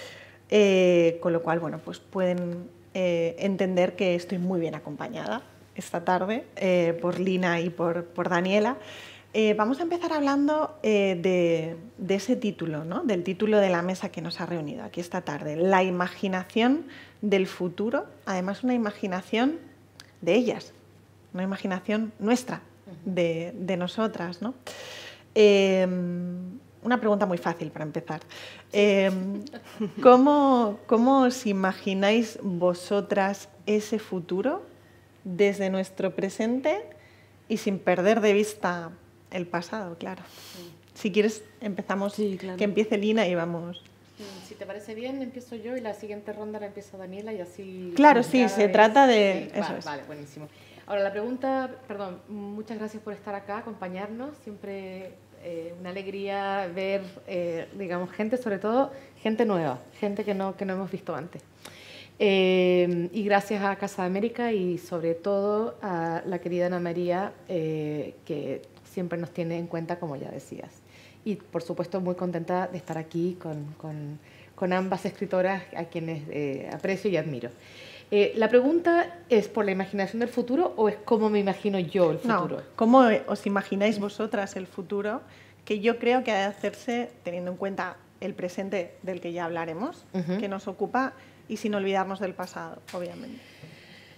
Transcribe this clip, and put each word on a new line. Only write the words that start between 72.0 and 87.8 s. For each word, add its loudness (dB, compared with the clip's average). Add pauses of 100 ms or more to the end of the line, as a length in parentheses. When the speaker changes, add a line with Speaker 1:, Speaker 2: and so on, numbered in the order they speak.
Speaker 2:
muy -2
contenta -2
de -10
estar -8
aquí -4
con, -8 (140)
con, -10 (380)
con 0
ambas 0
escritoras 0 (140)
a -6
quienes, -6
eh, -4
aprecio -2
y 2
admiro. -4 (600)
Eh, 4
¿la 4
pregunta 4 (100)
es 6
por -2
la 0
imaginación -2
del 0
futuro 0
o 4
es 0
cómo 4
me 4
imagino 0
yo 4
el -2
Speaker 1:
No, 2
Speaker 2:
futuro? -4 (120)
Speaker 1:
¿cómo 8 (240)
os -4
imagináis 0
vosotras -4
el -8
futuro? -6 (440)
Que -2
yo 0
creo 2
que -2
ha 2
de 0
hacerse -6 (100)
teniendo -6
en -8
cuenta -4 (240)